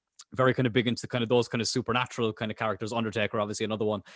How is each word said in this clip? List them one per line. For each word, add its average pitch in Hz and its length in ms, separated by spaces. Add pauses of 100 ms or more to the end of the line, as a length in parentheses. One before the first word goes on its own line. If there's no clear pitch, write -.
(320)
very 127 200
kind 127 140
of 113 60
big 120 160
into 120 180
kind 120 160
of 113 60
those 120 180
kind 117 160
of 101 60
supernatural 120 640
kind 110 180
of 107 60
characters. 110 360
Undertaker, 113 460
obviously, 104 240
another 107 220
one. 107 180 (140)